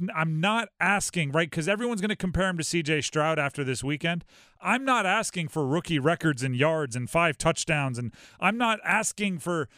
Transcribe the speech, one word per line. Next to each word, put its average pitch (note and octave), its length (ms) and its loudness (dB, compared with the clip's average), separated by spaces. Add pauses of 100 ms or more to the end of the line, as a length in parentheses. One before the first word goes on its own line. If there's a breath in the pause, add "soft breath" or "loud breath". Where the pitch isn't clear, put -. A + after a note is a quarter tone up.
(160)
I'm D#3+ 240 0
not G#3+ 300 0 (100)
asking, F3 520 0
right, D#3+ 180 2
'cause E3 180 -2
everyone's G#3+ 320 0
gonna G#3 160 -2
compare F#3 320 0
him F3+ 80 -2
to D#3+ 80 -4
C E3+ 180 0
J D3+ 200 0
Stroud D#3 360 0
after C#3+ 240 -2
this B2+ 220 -2
weekend. D#3+ 400 -2 (380 soft breath)
I'm A3+ 240 0
not A#3+ 180 4
asking F#3 440 0
for D3+ 180 -2
rookie D#3+ 320 0
records D3 440 2
in C3 120 -2
yards D3 420 0
and B2 140 -6
five E3 260 2
touchdowns, D3 640 0
and A#2+ 160 -6 (260 loud breath)
I'm G3+ 160 2
not A3+ 260 2
asking G3 580 -2
for, E3+ 360 -2